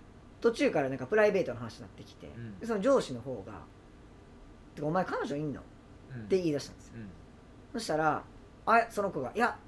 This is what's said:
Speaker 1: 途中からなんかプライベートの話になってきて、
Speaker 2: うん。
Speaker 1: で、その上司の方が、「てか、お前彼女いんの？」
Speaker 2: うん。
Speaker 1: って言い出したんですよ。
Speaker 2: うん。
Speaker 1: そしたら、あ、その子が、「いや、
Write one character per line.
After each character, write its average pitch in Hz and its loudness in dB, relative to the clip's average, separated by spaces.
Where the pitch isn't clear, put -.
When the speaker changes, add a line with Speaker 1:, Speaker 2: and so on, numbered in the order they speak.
Speaker 1:
途 233 6
中 233 4
か 165 4
ら 135 0
な 135 -4
ん - -4
か 131 -8
プ - 0
ラ 214 8
イ 208 4
ベ 190 4
ー 165 2
ト 123 -4
の 113 -10
話 117 -10
に - -16
な 101 -14
っ - -20
て - -18
き - -20
て、 - -16
Speaker 2:
う 71 -16
ん。 117 -12
Speaker 1:
で、 226 -10
そ 226 0
の 196 0
上 254 6
司 - -2
の 117 -6
方 113 -8
が、 107 -12
「て - -10
か、 143 0
お 156 2
前 180 2
彼 480 -2
女 175 -4
い 147 -2
ん 151 -2
の？」 95 -10
Speaker 2:
う 127 -10
ん。 117 -10
Speaker 1:
っ 107 -10
て 139 2
言 175 0
い 156 2
出 143 0
し - -8
た - -16
ん - -20
で - -20
す - -20
よ。 - -18
Speaker 2:
う - -12
ん。 104 -12
Speaker 1:
そ 247 -6
し 214 -6
た 156 0
ら、 151 2
あ、 226 6
そ - -2
の 196 0
子 160 -4
が、 120 -6
「い 190 -2
や、 233 0